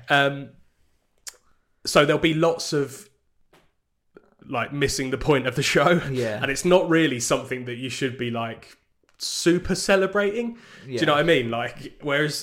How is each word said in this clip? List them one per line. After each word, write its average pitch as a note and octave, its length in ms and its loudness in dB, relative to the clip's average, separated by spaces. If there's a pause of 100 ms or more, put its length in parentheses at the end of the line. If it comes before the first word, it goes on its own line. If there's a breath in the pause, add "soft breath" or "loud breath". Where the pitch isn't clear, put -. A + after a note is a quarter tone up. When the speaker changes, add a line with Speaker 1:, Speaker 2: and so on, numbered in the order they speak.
(100)
Speaker 1:
Um, C#3 400 2 (1400)
so D3+ 180 4
there'll D3+ 160 2
be E3 140 2
lots E3 380 0
of, C#3 360 -4 (1400)
like, C3+ 240 -6
missing C#3 380 -2
the C3 80 -2
point C3 280 2
of B2 80 -2
the D3 80 -2
show. D#3+ 380 2 (100)
Speaker 2:
Yeah. A#2 320 -4
Speaker 1:
And C3+ 80 -2
it's C3+ 140 -6
not F3+ 240 4
really D#3 320 2
something B2+ 460 -4
that B2 100 -10
you C3 120 -8
should A#2+ 300 -6
be, A#2+ 120 -6
like, A#2 460 -8 (420)
super - 560 0
celebrating. G3+ 800 0
Do - 380 -18
you A#2+ 60 -4
Speaker 2:
Yeah. A2+ 80 2
Speaker 1:
know D#3 80 4
what D3 60 4
I D#3 40 2
mean? C#3 260 4
Like, - 520 -8
whereas D3 400 0